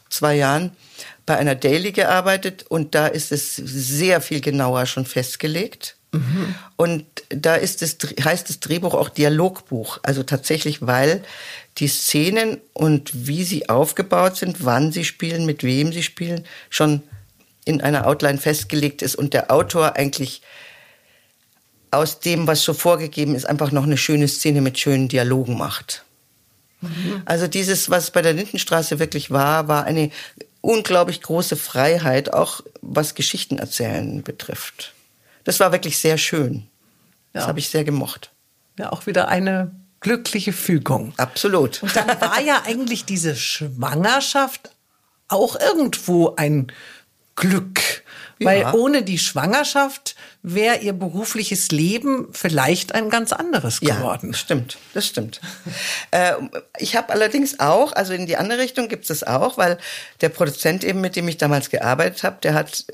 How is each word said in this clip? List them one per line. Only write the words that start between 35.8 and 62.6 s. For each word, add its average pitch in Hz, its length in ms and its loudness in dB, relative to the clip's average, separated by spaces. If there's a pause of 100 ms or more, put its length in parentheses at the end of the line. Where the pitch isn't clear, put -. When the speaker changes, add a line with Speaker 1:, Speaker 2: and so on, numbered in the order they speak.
Speaker 1:
sehr 156 200 4
schön. 123 500 -2 (640)
Das - 120 -6
Speaker 2:
Ja. - 40 -2
Speaker 1:
habe 151 120 -2
ich 147 100 -4
sehr 156 160 0
gemocht. 139 460 -4 (460)
Speaker 2:
Ja, 196 140 -8
auch - 160 -8
wieder 180 220 2
eine 185 420 0 (300)
glückliche 220 500 -2
Fügung. 123 640 0
Speaker 1:
Absolut. 160 680 2
Speaker 2:
Und 196 120 -2
dann 226 240 2
war 208 220 2
ja 285 240 2
eigentlich 233 400 -2
diese 165 320 -2
Schwangerschaft 175 1300 0 (580)
auch 214 280 2
irgendwo 202 800 2
ein 147 340 2 (680)
Glück. 185 680 0 (360)
Speaker 1:
Ja. 208 60 0
Speaker 2:
Weil 190 300 4
ohne 262 280 4
die 185 160 -2
Schwangerschaft 269 1000 0 (260)
wäre 208 360 2
ihr 202 120 -4
berufliches 190 800 -2
Leben 233 640 0
vielleicht 165 600 0
ein 220 160 -2
ganz 226 220 0
anderes 311 500 -2
Speaker 1:
Ja, 139 140 2
Speaker 2:
geworden. - 380 -4
Speaker 1:
stimmt. 123 440 -4 (160)
Das 202 140 -2
stimmt. 107 380 -8
<laughs> - 680 -10
Äh, 180 220 4 (440)
ich - 180 -4
habe 233 160 0
allerdings 214 480 2
auch, 185 340 4
also 185 200 -2
in 180 140 -4
die 170 100 -2
andere 226 220 -2
Richtung 254 300 -2
gibt's - 200 -8
das 151 140 -6
auch, 170 340 0
weil 175 200 4 (440)
der 160 80 4
Produzent 165 540 0
eben, 190 180 0
mit 185 160 -4
dem 175 100 -2
ich 160 100 -2
damals 143 320 2
gearbeitet 160 540 0
hab, - 180 -4
der 156 120 2
hat, - 400 -2